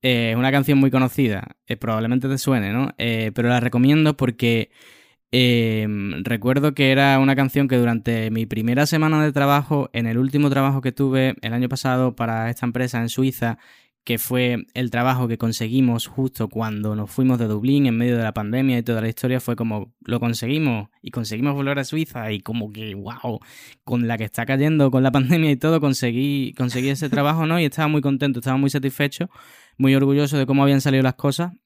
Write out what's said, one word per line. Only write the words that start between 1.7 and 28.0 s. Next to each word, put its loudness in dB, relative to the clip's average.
probablemente -2
te -2
suene, 0
¿no? -2
Eh, -2
pero 0
la 4
recomiendo 4
porque, 0
eh, 2
recuerdo 0
que 4
era 4
una 4
canción 0
que 2
durante 0
mi -2
primera 0
semana 2
de 2
trabajo, 0
en -2
el 0
último 2
trabajo 0
que -2
tuve 0
el -6
año -2
pasado 0
para -2
esta -4
empresa -2
en -2
Suiza, -2
que -2
fue -2
el -4
trabajo 0
que -4
conseguimos 0
justo -4
cuando -4
nos -6
fuimos 2
de 0
Dublín 2
en 0
medio 2
de 0
la -4
pandemia 0
y -2
toda -2
la -2
historia, -2
fue -4
como, -6
"Lo -2
conseguimos", -2
y -14
conseguimos -4
volver -2
a -4
Suiza, -6
y -4
como -8
que, -12
"Guau, -8
con 0
la -2
que -4
está -6
cayendo, 2
con 2
la 4
<laughs> 2
pandemia 2
y 2
todo, 2
conseguí, -2
conseguí -2
ese -4
trabajo", 0
¿no? 0
Y 2
estaba -2
muy 2